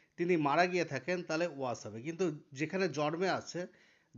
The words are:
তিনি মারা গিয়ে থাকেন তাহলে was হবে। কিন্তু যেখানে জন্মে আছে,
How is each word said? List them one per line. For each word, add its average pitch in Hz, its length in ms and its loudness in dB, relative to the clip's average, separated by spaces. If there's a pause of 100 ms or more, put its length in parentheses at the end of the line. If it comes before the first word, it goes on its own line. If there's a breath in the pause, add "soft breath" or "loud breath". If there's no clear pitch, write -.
(160 loud breath)
তিনি 175 200 4
মারা 156 300 6
গিয়ে 180 180 2
থাকেন 175 380 -2
তাহলে 165 260 0
was 131 360 -4
হবে। 110 180 -10
কিন্তু 165 360 -2 (140)
যেখানে 160 360 0
জন্মে 156 400 0
আছে, 165 380 -2 (520 soft breath)